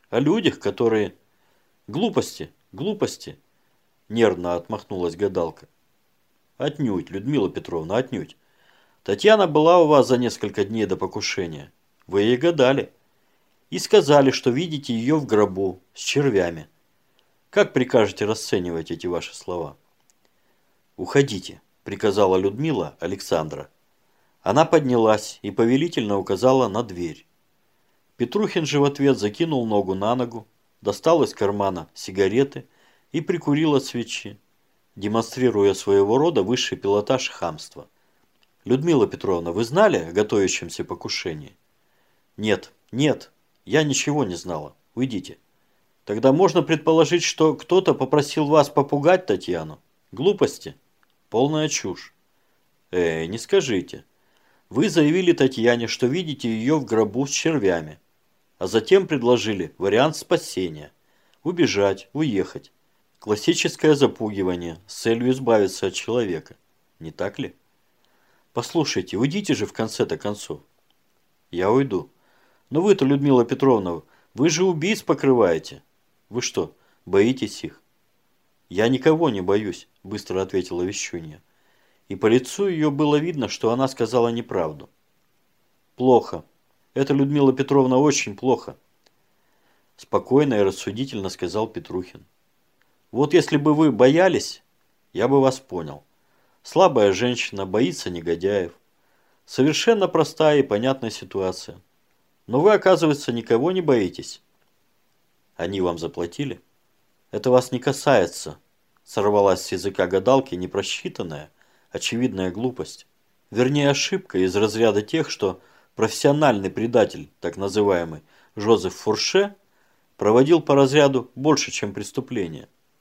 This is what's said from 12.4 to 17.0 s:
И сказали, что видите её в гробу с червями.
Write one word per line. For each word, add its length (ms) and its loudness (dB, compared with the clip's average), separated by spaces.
И 100 -8
сказали, 520 6
что 180 -2
видите 460 -4
её 240 0
в 80 -6
гробу 540 0
с 60 -18
червями. 680 -2